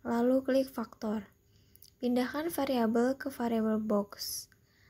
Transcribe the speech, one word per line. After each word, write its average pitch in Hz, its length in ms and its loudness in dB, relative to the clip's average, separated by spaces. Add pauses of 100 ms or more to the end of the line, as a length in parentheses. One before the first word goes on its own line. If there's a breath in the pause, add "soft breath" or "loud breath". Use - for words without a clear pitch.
lalu 247 400 2
klik 269 240 2
Faktor. 220 560 -6 (720 loud breath)
Pindahkan 254 560 -2
variabel 247 640 2
ke 269 160 -8
variable 220 480 0
box. 208 640 -2 (460 soft breath)